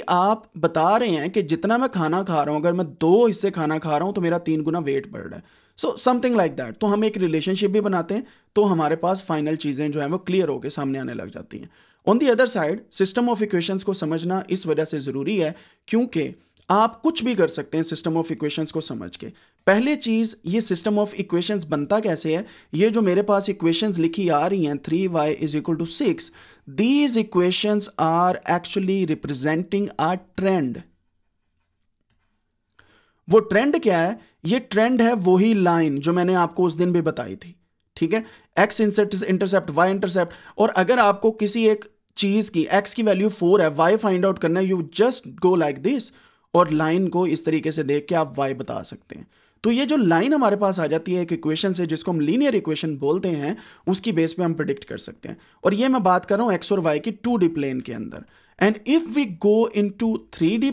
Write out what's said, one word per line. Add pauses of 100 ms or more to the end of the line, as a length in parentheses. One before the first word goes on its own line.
आप
बता
रहे
हैं
कि
जितना
मैं
खाना
खा
रहा
हूँ,
अगर
मैं (140)
दो
हिस्से
खाना
खा
रहा
हूँ
तो
मेरा
तीन
गुना
वेट
बढ़
रहा
है, (360)
so
something
like
that।
तो
हम
एक
रिलेशनशिप
भी
बनाते
हैं, (300)
तो
हमारे
पास
फाइनल
चीज़ें
जो
हैं
वो
क्लियर
होके
सामने
आने
लग
जाती
हैं। (360)
On
the
other
side, (140)
system
of
equations
को
समझना
इस
वजह
से
ज़रूरी
है (340)
क्योंकि (400)
आप
कुछ
भी
कर
सकते
हैं
system
of
equations
को
समझ
के। (400)
पहली
चीज़, (120)
ये
system
of
equations
बनता
कैसे
है? (300)
ये
जो
मेरे
पास
इक्वेशंस
लिखी
आ
रही
हैं,
three
y (180)
is
equal
to
six, (500)
these
equations (120)
are (140)
actually
representing (120)
a (280)
trend। (2500)
वो
ट्रेंड
क्या
है? (260)
ये
ट्रेंड
है (140)
वही
लाइन
जो
मैंने
आपको
उस
दिन
भी
बताई
थी, (420)
ठीक
है, (340)
एक्स
इंटरसेप्ट,
वाई
इंटरसेप्ट। (260)
और
अगर
आपको
किसी
एक (320)
चीज़
की
एक्स
की
वैल्यू
फ़ोर
है,
वाई
फाइंड
आउट
करना
है,
you (120)
just (180)
go
like
this (440)
और
लाइन
को
इस
तरीके
से
देख
के
आप
वाई
बता
सकते
हैं। (380)
तो
ये
जो
लाइन
हमारे
पास
आ
जाती
है
एक
इक्वेशन
से,
जिसको
हम
लीनियर
इक्वेशन
बोलते
हैं, (320)
उसकी
बेस
पे
हम
प्रेडिक्ट
कर
सकते
हैं। (280)
और
ये
मैं
बात
कर
रहा
हूँ
एक्स
और
वाई
की
टू
डी
प्लेन
के
अंदर। (340)
And (100)
if
we (220)
go (220)
into (260)
three
D